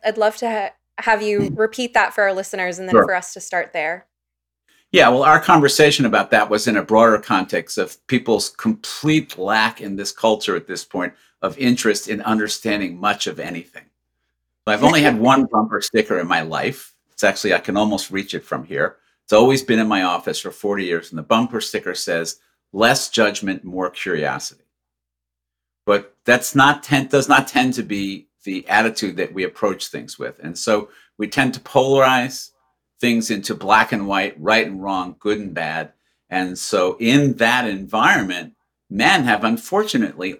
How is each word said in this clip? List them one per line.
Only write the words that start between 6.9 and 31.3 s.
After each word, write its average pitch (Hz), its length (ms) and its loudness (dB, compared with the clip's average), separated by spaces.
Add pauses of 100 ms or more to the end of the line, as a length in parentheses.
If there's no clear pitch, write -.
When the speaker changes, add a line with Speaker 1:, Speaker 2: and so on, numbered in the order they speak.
Speaker 2:
context 92 580 -2
of - 300 -8
people's 117 420 0
complete - 880 -2
lack 110 420 0
in 101 160 -10
this 98 160 -8
culture 107 440 0
at 85 100 -6
this 87 180 -10
point 90 300 -8 (300)
of - 160 -4
interest 123 500 0
in 107 120 -6
understanding 104 800 -4
much 101 280 -2
of 80 120 -10
anything. 82 460 -14 (800)
I've 107 180 0
only 151 200 6
had 123 160 4
Speaker 1:
<laughs> - 0 -
Speaker 2:
one 131 260 4
bumper 110 340 -2
sticker 107 400 0
in 85 80 -6
my 82 140 0
life. 80 540 -6 (180)
It's - 100 -4
actually, 98 300 2
I 85 60 2
can 98 180 -4
almost 104 320 -2
reach 98 240 -8
it 80 100 -10
from - 200 -8
here. 78 340 -4 (280)
It's - 60 -2
always 131 300 6
been 120 160 0
in 110 100 0
my 101 140 0
office 90 380 -4
for 95 100 -12
forty 101 360 -6
years, 85 260 -6
and 80 80 -10
the 80 40 -12
bumper 113 380 0
sticker 92 320 -8
says, 85 460 -6 (340)
"Less 117 360 2
judgment, 101 540 -2
more 90 280 -6
curiosity." 76 760 -6 (1200)
But 101 300 0 (100)
that's 123 300 0
not 143 260 4
ten-, 139 260 0
does 139 220 0
not 135 180 4
tend 127 280 0
to 123 80 -6
be 98 440 -8 (160)
the 95 240 -8
attitude 107 500 0
that 85 160 -6
we 95 100 -6
approach - 440 -4
things - 300 -14
with. 64 220 -12
And 80 180 -14
so 107 320 -2 (280)
we 107 100 -6
tend 127 260 0